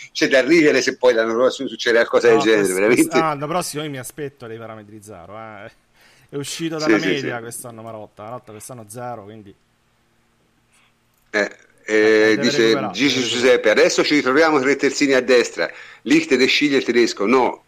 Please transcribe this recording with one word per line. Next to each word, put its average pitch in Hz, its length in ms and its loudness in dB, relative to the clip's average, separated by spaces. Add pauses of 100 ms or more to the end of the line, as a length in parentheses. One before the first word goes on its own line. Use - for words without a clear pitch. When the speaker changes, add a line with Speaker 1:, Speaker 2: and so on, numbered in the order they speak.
(120)
Speaker 1:
c'è - 160 -2
da 135 140 4
ridere 147 400 4
se - 160 -4
poi 123 160 4
l'anno 113 220 0
prossimo 123 340 0
succede 117 300 -2
qualcosa 120 280 2
Speaker 2:
No, 117 80 8
Speaker 1:
del 107 80 2
genere, 110 200 4
Speaker 2:
quest-, 92 120 -2
Speaker 1:
veramente. 120 320 2
Speaker 2:
quest-, 160 160 0
ah, 160 60 0
l'anno 147 180 -6
prossimo 156 360 -6
io 151 60 -8
mi 139 80 -10
aspetto 135 480 -14
dei 113 120 -12
parametri 110 440 -18
zero, 98 380 -18
eh. 110 320 -18 (560)
È - 80 -16
uscito 160 420 -8
dalla 147 220 2
Speaker 1:
Sì, - 60 -2
sì, - 20 -2
Speaker 2:
media - 300 -4
Speaker 1:
sì. 117 40 -12
Speaker 2:
quest'anno 117 400 -16
Marotta, 107 420 -18
Marotta 117 280 -16
quest'anno 107 380 -18
zero, 120 340 -14
quindi 101 320 -20 (1800)
Speaker 1:
Eh, 107 80 -2
eh, 101 100 -2 (360)
Speaker 2:
eh, 110 100 -2 (400)
deve 104 60 -2
Speaker 1:
dice 120 260 0
Speaker 2:
recuperare, 101 260 0
Speaker 1:
Gigi 131 220 0
Speaker 2:
deve 131 60 -2
recuperare. 117 80 -4
Speaker 1:
Giuseppe, 120 400 2
"Adesso 160 340 2
ci 156 120 0
ritroviamo 147 440 2
tre 139 160 0
terzini 139 380 0
a 127 80 4
destra, 113 500 0 (320)
Licht, 147 320 2
De 123 100 2
Sciglio 143 300 0
e 123 40 2
il - 60 0
tedesco." 113 400 0
No, 120 420 0